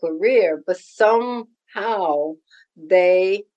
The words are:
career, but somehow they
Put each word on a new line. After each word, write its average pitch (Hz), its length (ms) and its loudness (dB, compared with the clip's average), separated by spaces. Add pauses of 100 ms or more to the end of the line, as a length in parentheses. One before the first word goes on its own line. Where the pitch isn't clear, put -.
career, 170 640 0
but 180 100 -4
somehow 220 1600 -2 (420)
they 185 720 2 (120)